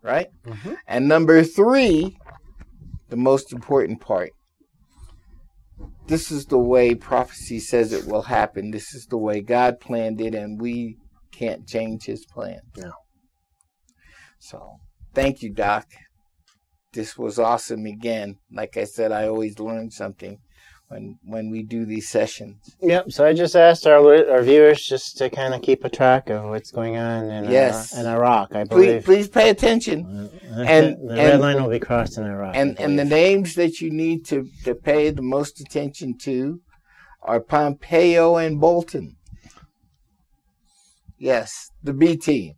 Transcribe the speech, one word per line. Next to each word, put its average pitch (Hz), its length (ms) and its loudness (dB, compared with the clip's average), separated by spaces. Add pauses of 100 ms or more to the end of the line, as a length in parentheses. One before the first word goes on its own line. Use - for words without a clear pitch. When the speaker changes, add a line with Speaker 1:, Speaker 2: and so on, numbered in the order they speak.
Speaker 1:
right? 147 280 -4 (180)
Speaker 2:
Mm-hmm. 117 260 -12 (140)
Speaker 1:
And 127 200 -2
number 160 360 6
three, 190 720 2 (920)
the 120 80 -8
most 135 360 0
important 117 480 -2
part, 90 300 -6 (1800)
this 160 240 -4
is 143 160 -8
the 135 120 0
way 123 340 2
prophecy 123 680 -6
says 113 340 -2
it - 120 -6
will 107 180 -4
happen. 107 480 -4
This 104 220 -14
is 127 140 -20
the 120 100 -8
way 107 240 -4
God 120 380 0
planned 113 400 -8
it, 113 160 -6
and 104 240 -12
we 120 380 -10 (340)
can't 110 360 -10
change 113 360 -8
his 110 220 -12
plan. 95 340 -16 (160)
Speaker 2:
No. 175 160 -18 (1500)
Speaker 1:
So, - 380 -20 (360)
thank 135 280 -2
you, 107 120 -12
Doc. 104 340 -4 (1040)
This 110 240 -12
was 113 220 -8
awesome 113 460 -2
again. 107 520 -10 (140)
Like 110 240 -12
I 104 80 -6
said, 110 300 -6
I 107 140 -4
always 110 320 -6
learn 113 320 -10
something 101 480 -16 (500)
when, 107 340 -18
when 110 260 -10
we 110 140 -10
do 113 220 -8
these 107 240 -10
sessions. 104 480 -6 (240)
Speaker 2:
Yep. 185 320 0
So 143 120 2
I 156 60 6
just 170 240 0
asked 170 320 8
our 147 140 10
li-, 147 280 8
our 127 120 4
viewers 147 440 6
just - 340 -8
to 131 100 -2
kinda 131 300 -6
keep 131 260 0
a 120 40 -6
track 131 400 2
of 107 200 -6
what's 107 220 -10
going 113 260 -8
on 117 320 -6
in, 107 180 -8
uh, - 20 -6
Speaker 1:
Yes. 123 480 0
Speaker 2:
in 117 80 -6
Iraq, 117 480 2
I 104 120 -4
Speaker 1:
Please, - 20 -14 (200)
Speaker 2:
believe. 117 180 0
Speaker 1:
please 202 240 4
pay 220 200 4
attention. 220 560 -2
Speaker 2:
Uh, 180 640 -12
Speaker 1:
And, 156 300 4 (100)
Speaker 2:
the 117 80 -8
red 147 200 6
Speaker 1:
and, 139 60 4
Speaker 2:
line 143 220 0
will 120 60 -2
be 117 100 -2
crossed 117 380 -2
in 107 80 -6
Iraq, 98 320 -8
Speaker 1:
and, 139 200 -2
Speaker 2:
I - 60 -8
Speaker 1:
and 143 160 0
the 143 60 -2
Speaker 2:
believe. 143 40 -2
Speaker 1:
names 175 460 2
that 165 240 -2
you 165 100 -6
need 165 360 -4
to, 135 240 -6 (160)
to 123 100 -4
pay 151 360 0
the 139 100 -8
most 139 400 -6
attention 139 600 -10
to 139 360 -6 (640)
are 117 160 -2
Pompeo 165 960 0
and 165 240 -2
Bolton. 170 560 -2 (2000)
Yes, 120 520 -4 (140)
the 143 100 -6
B 160 240 4
team. 123 400 -4